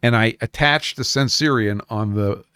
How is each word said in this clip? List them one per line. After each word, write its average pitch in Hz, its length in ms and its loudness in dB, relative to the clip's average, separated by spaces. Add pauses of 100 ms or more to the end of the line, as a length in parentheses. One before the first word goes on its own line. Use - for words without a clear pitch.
And 117 100 4
I 113 260 2
attached 147 560 -2
the 135 60 -6
Sensorion 123 800 0 (100)
on 107 240 -2
the, 101 300 -2 (120)